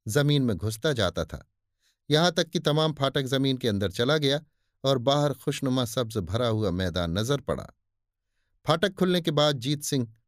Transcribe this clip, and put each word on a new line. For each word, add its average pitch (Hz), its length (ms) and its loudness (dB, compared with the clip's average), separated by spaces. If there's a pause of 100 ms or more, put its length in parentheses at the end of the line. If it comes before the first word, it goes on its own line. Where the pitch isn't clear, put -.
जमीन 143 340 4
में 113 140 0
घुसता 110 360 -2
जाता 90 320 0
था, - 260 -14 (600)
यहां 160 200 4
तक 170 180 -2
कि - 100 -4
तमाम 156 340 2
फाटक 139 300 0
जमीन 135 340 0
के 127 120 -4
अंदर 101 220 0
चला 127 260 0
गया 147 240 0 (440)
और 135 140 2
बाहर 139 360 2
खुशनुमा 135 500 -2
सब्ज 117 340 -4
भरा 104 280 -2
हुआ 110 240 0
मैदान 87 480 -2
नजर 131 220 -2
पड़ा। - 260 -6 (1000)
फाटक 170 260 0
खुलने 180 280 0
के 165 100 -2
बाद 147 280 2
जीत 143 240 -4
सिंह 120 300 -2 (160)